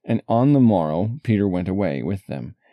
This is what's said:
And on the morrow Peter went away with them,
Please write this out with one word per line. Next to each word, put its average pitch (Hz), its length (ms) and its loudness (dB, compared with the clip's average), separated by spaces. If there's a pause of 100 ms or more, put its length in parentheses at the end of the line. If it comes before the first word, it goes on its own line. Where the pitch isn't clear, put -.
And 113 240 -2
on 127 240 2
the 139 80 4
morrow 98 600 2
Peter 101 260 0
went 90 200 -4
away 92 340 -2
with 98 240 -6
them, 65 300 -12 (160)